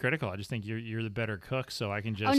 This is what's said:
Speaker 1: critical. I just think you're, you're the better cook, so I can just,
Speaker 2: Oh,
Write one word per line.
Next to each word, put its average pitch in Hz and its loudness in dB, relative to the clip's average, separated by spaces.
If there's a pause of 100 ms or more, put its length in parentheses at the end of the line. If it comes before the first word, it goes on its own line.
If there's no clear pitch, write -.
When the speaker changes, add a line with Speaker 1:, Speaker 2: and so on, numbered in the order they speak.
Speaker 1:
critical. 131 2
I 92 -2
just 101 -6
think 110 -2
you're, 110 -2
you're 113 -4
the 110 -2
better 107 -2
cook, 131 -4
so 104 -2
I 104 0
can 107 0
just, 107 4
Speaker 2:
Oh, - 8